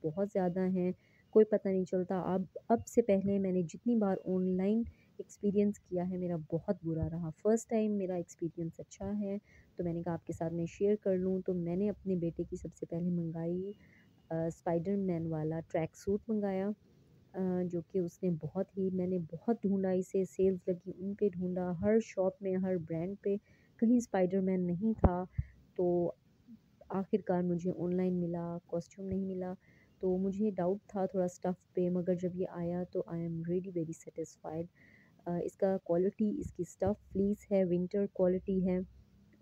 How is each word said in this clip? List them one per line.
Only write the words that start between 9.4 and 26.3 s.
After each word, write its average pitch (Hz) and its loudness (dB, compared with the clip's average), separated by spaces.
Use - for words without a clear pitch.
तो 175 -2
मैंने 170 -2
कहा 170 -2
आपके - -6
साथ 165 -4
मैं 170 -2
share 202 2
कर 196 2
लूँ। 190 0
तो 185 -2
मैंने 175 0
अपने 190 -2
बेटे 170 -2
की 180 -10
सबसे - -10
पहले 175 -2
मंगाई, 170 -2
अ, 165 -2
स्पाइडरमैन 170 0
वाला 160 -2
ट्रैक 160 -2
सूट 202 -2
मंगाया, 202 0
अ, - -4
जो 175 -4
कि - -2
उसने 180 -2
बहुत 175 -4
ही, 190 2
मैंने 185 0
बहुत 170 -2
ढूंढा 190 2
इसे, 190 0
sales 190 2
लगी 180 -4
उन 196 -6
पे 208 2
ढूंढा, 180 -2
हर 220 6
shop 190 0
में, 190 0
हर 185 0
brand 165 -4
पे, 202 -2
कहीं 240 6
स्पाइडरमैन 190 2
नहीं 180 0
था। 180 4
तो 175 2